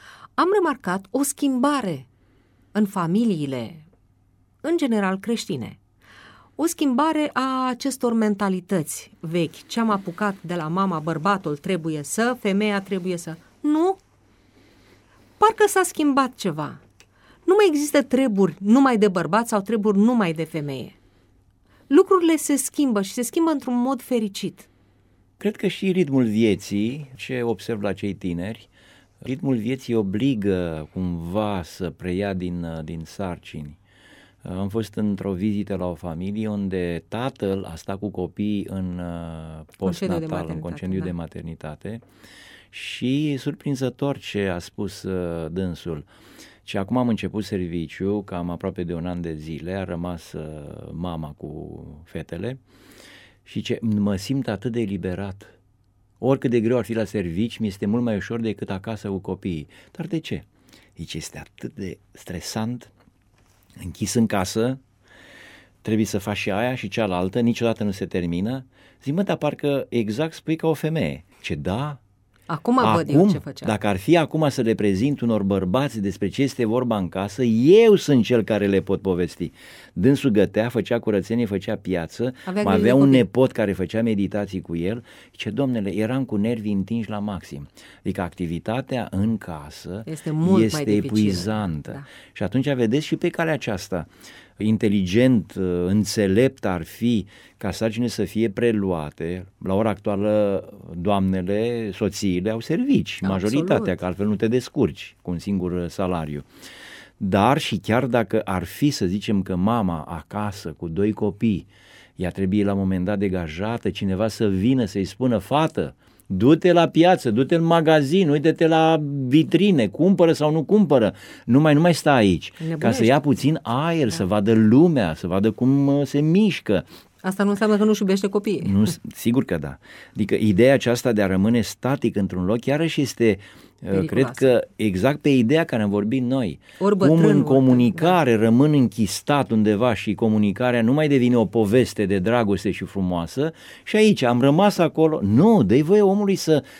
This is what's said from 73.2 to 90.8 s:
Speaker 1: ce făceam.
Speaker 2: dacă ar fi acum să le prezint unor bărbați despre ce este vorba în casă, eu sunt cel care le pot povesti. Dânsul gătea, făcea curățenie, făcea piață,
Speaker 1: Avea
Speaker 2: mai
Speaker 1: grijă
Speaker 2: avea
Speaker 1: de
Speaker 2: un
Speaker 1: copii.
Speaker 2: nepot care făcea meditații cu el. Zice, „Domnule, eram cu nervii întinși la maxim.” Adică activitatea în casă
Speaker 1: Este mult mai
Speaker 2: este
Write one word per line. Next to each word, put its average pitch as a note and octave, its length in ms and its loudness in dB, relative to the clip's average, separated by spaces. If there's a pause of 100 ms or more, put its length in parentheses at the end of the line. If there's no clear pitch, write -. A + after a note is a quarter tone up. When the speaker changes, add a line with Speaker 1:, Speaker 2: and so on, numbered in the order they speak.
Speaker 1:
ce E3 80 2
făceam. - 320 -8
Speaker 2:
dacă G#2+ 180 -2
ar G2+ 100 0
fi D3 200 2
acum D#3 320 2
să C3 120 -2
le A2+ 120 2
prezint G#2 480 0
unor A2 220 0
bărbați G2 580 0
despre G2 260 -4
ce A2 140 -4
este B2 240 0
vorba A#2 320 0
în F2+ 120 -2
casă, G2+ 340 -4
eu E3 520 6
sunt C#3 280 2
cel A#2 200 2
care G2+ 240 0
le G2 140 4
pot F#2 200 -2
povesti. F2 500 -2 (420)
Dânsul C3+ 360 2
gătea, G#2 400 2
făcea A#2 300 -2
curățenie, A2 460 0
făcea G2+ 300 -4
piață, F2+ 480 -6
Speaker 1:
Avea F#3 400 -6
Speaker 2:
mai - 0 -
Speaker 1:
grijă G2 60 0
Speaker 2:
avea G2+ 120 2
Speaker 1:
de A2+ 100 4
Speaker 2:
un C3+ 80 6
Speaker 1:
copii. C#3 180 6
Speaker 2:
nepot B2+ 340 4
care G2+ 220 -2
făcea F#2+ 280 -2
meditații G2 600 -2
cu E2+ 140 -10
el. G2 280 -4 (280)
Zice, - 180 -10
„Domnule, A2 460 -2
eram A#2+ 300 -2
cu A2 100 -6
nervii G#2+ 380 -2
întinși G2+ 360 -4
la G#2 100 -8
maxim.” E2 480 -10 (320)
Adică G2 220 -6
activitatea F#2+ 880 -6
în G#2+ 260 -2
casă E2 680 -14
Speaker 1:
Este D#3 260 -10
mult D#3+ 200 0
mai G3 140 6
Speaker 2:
este D#3 180 -2